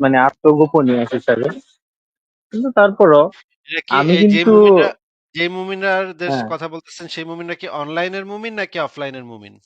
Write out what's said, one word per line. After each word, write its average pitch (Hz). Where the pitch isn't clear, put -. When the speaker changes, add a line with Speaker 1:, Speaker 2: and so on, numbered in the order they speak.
Speaker 1:
মানে 135
আত্মগোপনীয় 143
হিসাবে। 120
কিন্তু 247
তারপরও 196
Speaker 2:
এটা -
কি -
Speaker 1:
আমি 147
Speaker 2:
এই 208
যে 202
Speaker 1:
কিন্তু 175
Speaker 2:
মুমিনরা, 202
যে 170
মুমিনরার 190
দেশ 175
Speaker 1:
হ্যাঁ। 123
Speaker 2:
কথা 160
বলতেছেন, 165
সেই 160
মুমিনরা 170
কি 170
অনলাইনের 170
মুমিন 214
নাকি 190
অফলাইনের 139
মুমিন? 104